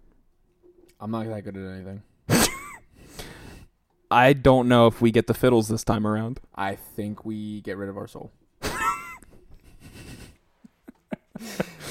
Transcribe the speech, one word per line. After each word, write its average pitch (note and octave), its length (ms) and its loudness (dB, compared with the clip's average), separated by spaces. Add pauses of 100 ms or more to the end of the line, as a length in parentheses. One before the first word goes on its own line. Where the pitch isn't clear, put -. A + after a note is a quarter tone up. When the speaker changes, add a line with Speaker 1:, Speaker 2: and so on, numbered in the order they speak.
(960)
Speaker 1:
I'm G#2+ 140 -10
not A2+ 160 -6
that G#2+ 160 -10
good G2 140 -12
at F#2+ 180 -12
anything. F#2+ 260 -14 (280)
Speaker 2:
<laughs> - 200 2 (1600)
I B2+ 240 6
don't C3 360 4
know A#2+ 180 8
if A2 140 0
we A#2 100 6
get A2 160 2
the A#2 60 2
fiddles A#2 340 4
this A2 160 -4
time G#2+ 240 0
around. A2 320 -4 (160)
Speaker 1:
I G2 200 -6
think G#2 500 -10
we G#2+ 360 -8
get G2 160 -10
rid G2 120 -8
of G2 80 -12
our G2+ 100 -12
soul. - 240 -18 (300)
<laughs> - 100 -6 (3250)